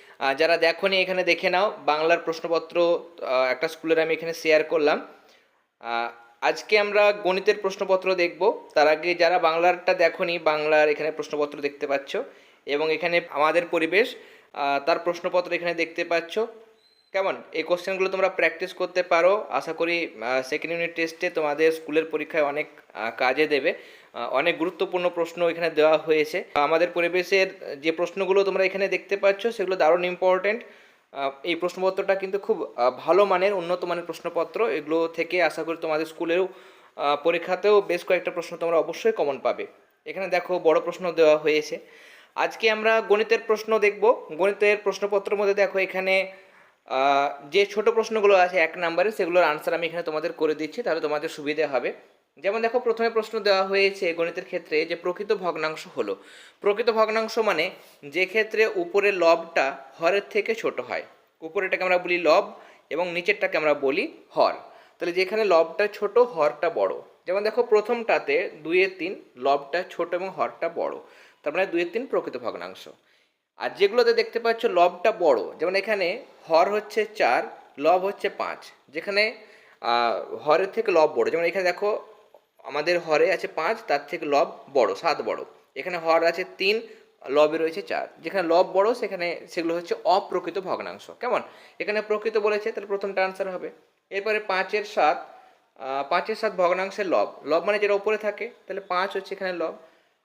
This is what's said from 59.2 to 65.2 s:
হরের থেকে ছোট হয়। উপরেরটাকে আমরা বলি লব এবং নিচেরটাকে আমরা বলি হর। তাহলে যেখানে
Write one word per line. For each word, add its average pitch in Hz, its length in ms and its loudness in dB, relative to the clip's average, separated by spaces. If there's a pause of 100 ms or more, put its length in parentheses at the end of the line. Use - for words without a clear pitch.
হরের 185 300 2
থেকে 220 240 -2
ছোট 143 260 -4
হয়। 107 220 -6 (380)
উপরেরটাকে 185 440 -4
আমরা 180 140 4
বলি 175 200 -2
লব 175 340 4 (380)
এবং 170 220 -4
নিচেরটাকে 180 440 -2
আমরা 151 180 2
বলি 147 380 0 (180)
হর। 113 220 2 (460)
তাহলে 175 140 -4
যেখানে 190 320 0